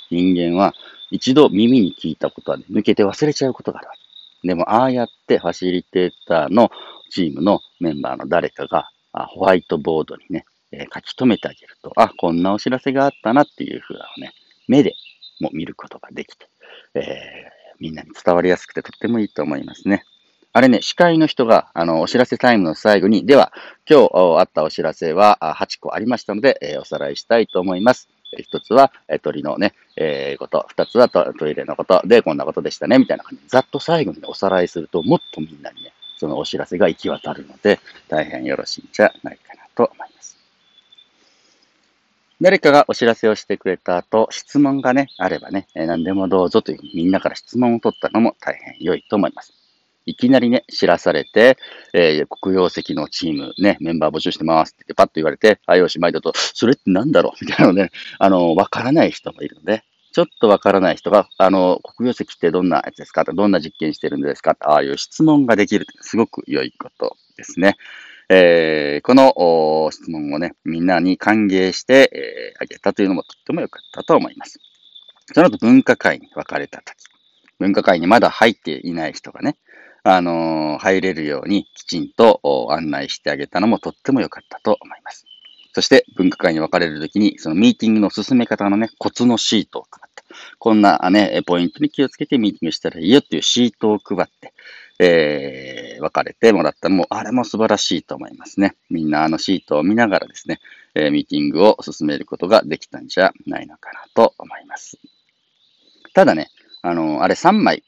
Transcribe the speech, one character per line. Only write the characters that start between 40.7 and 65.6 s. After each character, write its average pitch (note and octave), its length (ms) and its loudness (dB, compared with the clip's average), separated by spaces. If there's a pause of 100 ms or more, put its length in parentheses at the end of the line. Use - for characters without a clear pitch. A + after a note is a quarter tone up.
誰 F#3+ 200 4
か D3+ 120 4
が C#3+ 180 8
お A2+ 60 -4
知 B2 120 -2
ら A#2 80 4
せ - 140 -2
を G#2+ 60 2
し - 100 -12
て G2+ 120 -6
く - 120 -8
れ F2+ 100 -4
た F2+ 180 -4
後、 A2 340 0
質 - 280 -8
問 C#3 240 2
が B2+ 100 0
ね、 C#3 160 0 (100)
あ F#2 100 -2
れ E2+ 100 -4
ば - 120 -18
ね、 G2 240 -8
え D#2+ 80 -6
ー、 D#2+ 40 -4
何 E2+ 180 -2
で F#2 80 -4
も F#2+ 160 -2
ど F#2 160 2
う E2+ 60 -2
ぞ - 100 2
と - 120 -6
い - 20 -8
う - 40 -16
ふ - 20 -20
う - 40 -20
に C#2+ 120 -20
み E2 80 -4
ん F#2 60 2
な F#2+ 100 0
か - 80 -2
ら C2 60 -14
質 - 240 -12
問 B2 160 2
を A2+ 60 -4
取 - 140 -2
っ - 40 -20
た - 120 -6
の A2+ 100 0
も - 200 0
大 - 140 -8
変 - 260 -20
良 E2+ 140 -2
い - 140 -6
と A2 80 -4
思 F#2 120 0
い - 60 -18
ま - 80 -20
す。 - 120 -20 (500)
い - 100 -10
き B2 160 0
な C3 80 6
り A#2+ 120 0
ね、 B2+ 200 -2
知 - 160 -4
ら E2+ 120 4
さ F2 140 -2
れ D2 120 -2
て、 A#2+ 320 4 (360)
え D#2 320 2
ー、 - 40 -16
黒 - 260 -6
曜 F#2 140 2
石 - 260 -10
の D2+ 140 -8
チ E2+ 220 -8
ー - 20 -4
ム C#2+ 260 -8
ね、 G2 220 2
メ E2 120 -6
ン E2 60 -2
バ D2+ 120 0
ー D2+ 40 -6
募 D#2 60 -6
集 E2+ 120 -4
し - 60 -10
て - 60 -8
ま D#2+ 200 2
す - 60 -18
っ - 20 -20
て - 80 -20
言 - 40 -20
っ - 20 -20
て - 80 -10
パ - 100 4
ッ - 20 2
と - 100 -2
言 D#2+ 80 -2
わ D#2 60 0
れ C#2 60 -4
て、 - 300 4
あ、 F2+ 100 4
よ F2 120 4
し、 - 100 -12
毎 E2+ 140 0
度 - 80 -4
と、 D#2+ 160 -4
そ - 300 -4
れ C3 80 6
っ - 20 -10
て - 100 -16
何 F#2 240 0
だ F2 120 4
ろ - 120 -2
う - 100 -16
み - 60 -10
た - 120 -8
い - 40 8
な F#2+ 60 6
の - 0 -
ね、 F#2 180 0 (280)
あ G2 100 4
の、 F2 260 2
わ F#2+ 140 2
か - 140 -6
ら B2+ 100 -2
な D3 120 4
い E2+ 60 0
人 - 220 -14
も - 100 -18
い D2 60 -8
る - 80 -20
の D#2 80 -20
で、 G#2 180 -2 (300)
ち - 80 -10
ょ - 20 4
っ E3+ 40 -2 (140)
と A2+ 80 4
わ G2 100 6
か G2+ 140 2
ら G2 80 2
な F2+ 120 2
い - 40 -6
人 - 140 -8
が、 G2 180 4 (100)
あ F#2+ 120 4
の、 F#2 320 2
黒 - 260 -6
曜 A#2+ 40 -2
石 G#2 120 -8
っ - 20 -20 (120)
て E2+ 120 0
ど F2+ 120 -2
ん F2+ 60 2
な D#2 160 0
や - 80 -14
つ - 40 -20
で D2+ 100 -20
す - 60 -20
か？ E2 120 0
ど G2 240 -2
ん - 20 2
な F2+ 100 0
実 D#2 180 -14
験 D#2 160 -6
し - 40 -20
て D#2 100 -4
る D2 100 -8
ん - 20 -4
で C#2+ 140 -4
す - 80 -20
か？ D#2 180 0
あ D2+ 160 2
あ C#2+ 60 2
い C#2 40 -4
う C#2 100 -6
質 - 260 -6
問 D3 220 4
が A2+ 120 2
で G2+ 100 2